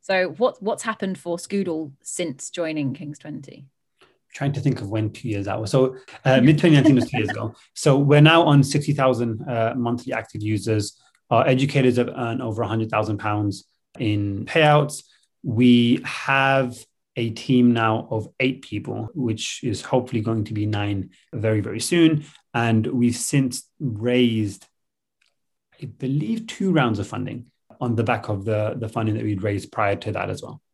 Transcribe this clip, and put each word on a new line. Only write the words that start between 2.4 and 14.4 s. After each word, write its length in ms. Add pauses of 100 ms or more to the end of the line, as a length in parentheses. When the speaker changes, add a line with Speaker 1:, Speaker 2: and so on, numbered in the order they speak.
Speaker 1:
joining 440
King's 240
Twenty? 480 (680)
Speaker 2:
Trying 200
to 80
think 200
of 100
when 200
two 180
years 200
out 120
was. 100
So, 260 (280)
uh, 160
mid-twenty 360
nineteen 200
was 140
two 80
years 120
ago. 240 (100)
Speaker 1:
<laughs> 100
Speaker 2:
So 240
we're 220
now 240
on 180
sixty 300
thousand, 560
uh, 280
monthly 360
active 300
users. 580 (300)
Our 160
educators 500
have 120
earned 340
over 200
a 60
hundred 220
thousand 280
pounds 460 (340)
in 460